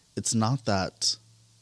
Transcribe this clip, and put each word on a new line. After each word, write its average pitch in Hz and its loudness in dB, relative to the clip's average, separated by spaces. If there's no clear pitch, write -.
it's - -2
not 113 2
that, 95 0